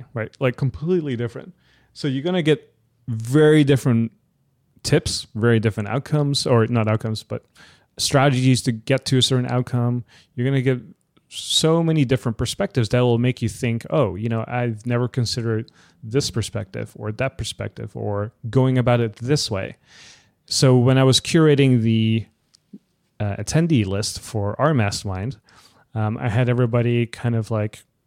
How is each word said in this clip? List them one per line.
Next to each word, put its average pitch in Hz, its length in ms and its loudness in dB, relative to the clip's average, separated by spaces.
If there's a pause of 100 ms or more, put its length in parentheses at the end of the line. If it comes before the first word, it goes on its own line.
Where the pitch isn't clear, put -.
(140)
right? 113 260 -8
Like, 127 180 -2
completely 151 580 -2
different. 120 380 -8 (400)
So - 140 -6
you're 135 160 -4
gonna 180 180 0
get 147 320 0 (340)
very 147 560 4
different 123 480 2 (720)
tips, - 520 -2
very 113 240 4
different 107 280 -2
outcomes, 143 600 -2
or 117 200 4
not 113 200 0
outcomes, 110 360 -2
but - 220 -12 (540)
strategies 131 640 2
to 127 100 -2
get 117 340 -2
to 135 120 2
a 127 40 4
certain 123 280 0
outcome. 123 540 -2 (320)
You're 123 100 -2
gonna 135 160 0
get 127 200 0 (480)
so - 540 2
many 160 220 2
different 123 320 0
perspectives 127 520 -2
that 123 120 2
will 120 160 4
make 123 240 0
you 113 80 -2
think, 117 400 -4
"Oh, 110 260 0
you 107 140 -4
know, 113 180 -2
I've 120 380 -4
never 123 240 0
considered 113 600 -4 (320)
this 113 300 -2
perspective 110 640 -8
or 110 160 -10
that 131 260 -6
perspective 107 600 -10
or 104 340 -6 (180)
going 127 280 2
about 120 240 2
it 110 140 -4
this 127 360 -2
way." 95 240 -6 (720)
So 127 320 4
when 127 200 4
I 135 60 4
was 131 160 4
curating 139 640 4
the, 110 460 2 (920)
uh, 104 180 -4
attendee 151 480 0
list - 360 -6
for 101 400 -6
our 156 120 2
mastermind, 104 640 -4 (580)
um, 110 220 -2
I 123 120 -4
had 117 180 0
everybody 120 600 2
kind 117 280 -4
of, 110 160 -4
like, 107 320 -4 (240)